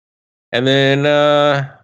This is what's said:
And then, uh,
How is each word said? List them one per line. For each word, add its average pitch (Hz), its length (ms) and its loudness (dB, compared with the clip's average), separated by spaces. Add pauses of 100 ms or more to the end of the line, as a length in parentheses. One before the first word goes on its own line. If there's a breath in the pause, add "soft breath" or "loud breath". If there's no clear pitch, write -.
(540)
And 123 120 -2
then, 139 400 0
uh, 147 640 0 (140)